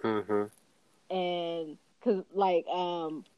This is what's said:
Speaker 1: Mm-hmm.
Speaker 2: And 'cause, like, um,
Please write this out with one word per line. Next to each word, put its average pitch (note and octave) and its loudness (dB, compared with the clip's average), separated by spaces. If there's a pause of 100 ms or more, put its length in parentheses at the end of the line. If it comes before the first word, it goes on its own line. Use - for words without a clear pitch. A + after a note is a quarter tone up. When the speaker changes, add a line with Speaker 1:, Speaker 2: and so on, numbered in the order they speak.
Speaker 1:
Mm-hmm. G#2+ -2
Speaker 2:
And E3+ -2 (240)
'cause, G3 2 (100)
like, F#3 2
um, E3+ -2 (140)